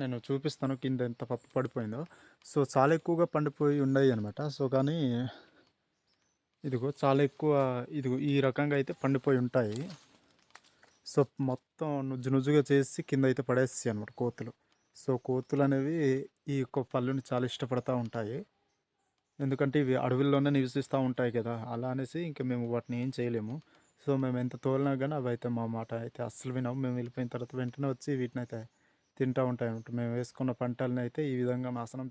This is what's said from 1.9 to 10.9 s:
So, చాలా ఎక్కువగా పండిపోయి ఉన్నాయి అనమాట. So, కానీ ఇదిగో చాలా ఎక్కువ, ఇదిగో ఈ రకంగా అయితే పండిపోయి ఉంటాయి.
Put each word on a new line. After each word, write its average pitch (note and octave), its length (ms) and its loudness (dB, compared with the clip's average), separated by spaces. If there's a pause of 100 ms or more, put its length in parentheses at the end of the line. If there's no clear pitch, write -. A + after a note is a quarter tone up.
So, - 80 -2 (160)
చాలా C#3 240 6
ఎక్కువగా E3+ 360 0
పండిపోయి D3 520 2
ఉన్నాయి C3+ 280 6
అనమాట. G#2 260 -4 (160)
So, C#3+ 80 -2 (100)
కానీ C#3 240 2 (1700)
ఇదిగో B2+ 200 -2 (140)
చాలా C#3 180 6 (100)
ఎక్కువ, D3+ 220 0 (460)
ఇదిగో C3 180 0 (140)
ఈ - 20 4 (140)
రకంగా D3 320 2
అయితే C3+ 140 0 (100)
పండిపోయి C3+ 420 4
ఉంటాయి. A#2 320 0 (1400)